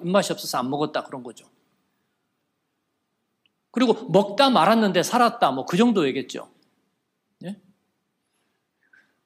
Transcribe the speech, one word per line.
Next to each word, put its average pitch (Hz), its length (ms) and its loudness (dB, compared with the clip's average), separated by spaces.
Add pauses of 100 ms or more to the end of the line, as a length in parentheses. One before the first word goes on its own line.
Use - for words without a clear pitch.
입맛이 185 280 0
없어서 - 260 -6
안 127 120 -4
먹었다, 147 340 -4
그런 135 180 -14
거죠. 120 240 -20 (2250)
그리고 240 240 2 (140)
먹다 202 420 2
말았는데 190 520 2
살았다, 220 500 2
뭐, 131 120 -6
그 - 120 -4
정도 202 300 2
얘기겠죠. 127 440 -8 (920)
예? 196 120 -12 (1700)